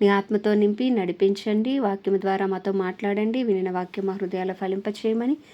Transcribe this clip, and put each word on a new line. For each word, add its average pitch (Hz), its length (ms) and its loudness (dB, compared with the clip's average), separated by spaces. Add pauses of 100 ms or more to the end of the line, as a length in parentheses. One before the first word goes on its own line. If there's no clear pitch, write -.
నీ 202 60 6
ఆత్మతో 208 460 2
నింపి 208 360 2
నడిపించండి. 208 880 0
వాక్యం 196 420 0
ద్వారా 196 260 0
మాతో 190 260 -2
మాట్లాడండి. 202 720 0
వినిన 190 280 0
వాక్యం 180 360 -4
మా 190 60 -2
హృదయాల 185 400 -4
ఫలింపచేయమని 214 840 -2 (180)